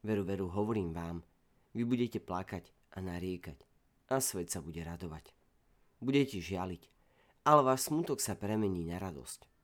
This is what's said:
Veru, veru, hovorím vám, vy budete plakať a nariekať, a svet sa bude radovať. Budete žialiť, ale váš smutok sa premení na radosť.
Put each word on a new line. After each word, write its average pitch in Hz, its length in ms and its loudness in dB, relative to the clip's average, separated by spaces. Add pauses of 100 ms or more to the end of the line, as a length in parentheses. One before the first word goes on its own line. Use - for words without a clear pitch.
Veru, 107 160 2
veru, 95 240 0
hovorím 98 480 0
vám, 85 320 -6 (480)
vy 117 160 -2
budete 120 320 0
plakať 92 480 -6 (240)
a 95 80 -8
nariekať, 87 640 -6 (480)
a 131 80 2
svet 87 320 -4
sa 87 80 -4
bude 82 240 -8
radovať. 82 480 -10 (720)
Budete 135 320 4
žialiť, 90 460 -4 (640)
ale 147 160 10
váš 131 240 2
smutok 151 320 0
sa 101 160 -2
premení 101 480 0
na 87 160 -4
radosť. 76 480 -10 (140)